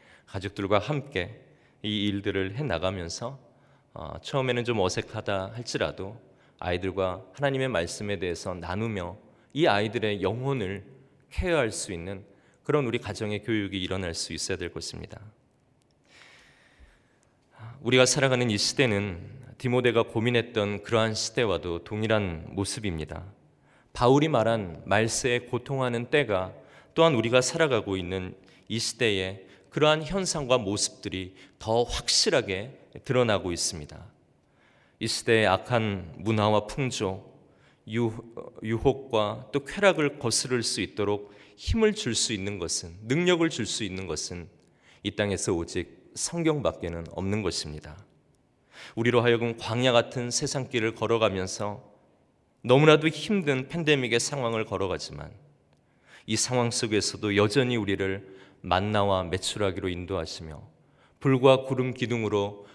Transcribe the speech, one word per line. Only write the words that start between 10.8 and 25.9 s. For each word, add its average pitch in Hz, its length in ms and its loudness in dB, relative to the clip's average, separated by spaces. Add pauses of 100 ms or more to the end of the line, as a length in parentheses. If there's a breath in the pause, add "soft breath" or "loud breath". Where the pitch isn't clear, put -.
케어할 156 400 0
수 - 220 -8
있는 92 320 -10 (400 soft breath)
그런 143 220 2
우리 117 120 0
가정의 104 460 -4
교육이 98 360 -2
일어날 90 340 -4
수 - 180 -8
있어야 90 260 -4
될 87 140 -6
것입니다. - 480 -12 (2500 loud breath)
우리가 127 240 6
살아가는 127 460 2
이 104 80 2
시대는 101 840 0 (180)
디모데가 120 460 2
고민했던 110 760 0
그러한 113 320 2
시대와도 87 720 -2
동일한 104 640 0
모습입니다. 87 760 -6 (680 soft breath)
바울이 139 360 6
말한 110 580 0
말세에 113 540 2
고통하는 123 640 -4